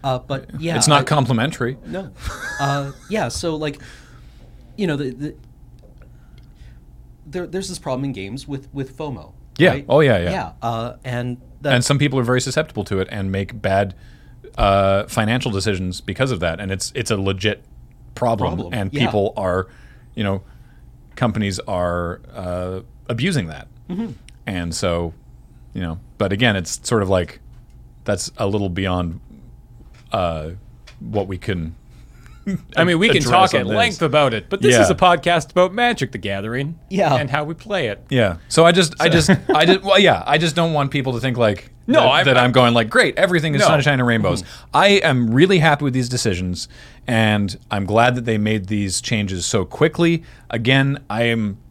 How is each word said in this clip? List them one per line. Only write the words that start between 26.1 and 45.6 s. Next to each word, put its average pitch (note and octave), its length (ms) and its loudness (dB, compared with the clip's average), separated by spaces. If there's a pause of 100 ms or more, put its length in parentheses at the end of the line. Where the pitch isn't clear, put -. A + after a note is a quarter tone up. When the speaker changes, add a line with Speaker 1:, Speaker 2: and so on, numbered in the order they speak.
Speaker 2:
but G2 160 -2
again, G#2+ 220 2
it's F2 320 -6
sort A2 160 2
of F#2 60 -2
like, F#2 300 -2 (680)
that's - 320 -4
a G#2 100 -2
little G2+ 220 -2
beyond, F2+ 500 -4 (920)
uh, E2 400 -4 (480)
what G#2+ 280 -6
we F#2+ 100 -8
can E2 380 -6 (680)
<laughs> - 300 -8
Speaker 3:
I D#3+ 80 4
mean, F3 160 2
we G#3+ 100 2
can - 80 4
Speaker 2:
address C3+ 120 0 (220)
Speaker 3:
talk - 20 -4
Speaker 2:
on - 80 2
Speaker 3:
at G2 60 -4
Speaker 2:
this. - 80 -2
Speaker 3:
length G#3+ 260 0
about D3 320 2
it, G#2+ 160 -6
but - 120 -4
this B2 120 6
Speaker 2:
Yeah. A2+ 80 6
Speaker 3:
is F#2 80 6
a - 60 4
podcast E3+ 560 2
about F3+ 220 2
Magic A#3+ 380 -2
the - 60 -12
Gathering A2 600 -6 (100)
Speaker 1:
Yeah. F3+ 260 2
Speaker 3:
and B2+ 140 -2
how D3+ 140 -2
we D#3 100 -8
play F3+ 340 -4
it. G2+ 220 -6
Speaker 2:
Yeah. G#2 280 2 (100)
So D#3+ 180 6
I E3+ 60 8
just, E3+ 280 2
I E3 60 2
Speaker 3:
So E3+ 60 4
Speaker 2:
just, E3 180 4 (240)
I D#3 120 6
just, F#3+ 180 4
well, G3 160 4
yeah, B2 260 4
I D3 140 2
just D#3+ 160 0
don't E3 180 0
want C#3 160 0
people C3 240 -4
to A#2 60 -4
think, B2+ 180 -2
like, G#2+ 340 0 (140)
Speaker 3:
No, C#4 160 4
Speaker 2:
that, D#3+ 80 6
Speaker 3:
I D#3 140 4
Speaker 2:
that C3 140 4
I'm B2 140 4
going, A#2+ 220 6
like, A2+ 160 2
"Great, F#3+ 280 2
everything E3+ 360 2
is C#3 80 0
Speaker 3:
No. F#3+ 60 6
Speaker 2:
sunshine D3 320 2
and B2 80 2
rainbows." G2+ 340 2
Speaker 1:
Mm-hmm. - 240 -18 (120)
Speaker 2:
I F3+ 100 6
am C3+ 440 2
really F3 280 4
happy D3 240 2